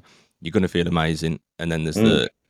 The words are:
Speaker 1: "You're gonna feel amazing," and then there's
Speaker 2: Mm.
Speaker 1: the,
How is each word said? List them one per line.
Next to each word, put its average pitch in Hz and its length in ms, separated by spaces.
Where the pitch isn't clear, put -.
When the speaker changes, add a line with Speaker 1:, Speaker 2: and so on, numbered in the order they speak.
Speaker 1:
"You're 82 100
gonna 92 160
feel 85 200
amazing," 80 520
and 85 120
then 80 120
there's 80 140
Speaker 2:
Mm. 107 80
Speaker 1:
the, 73 240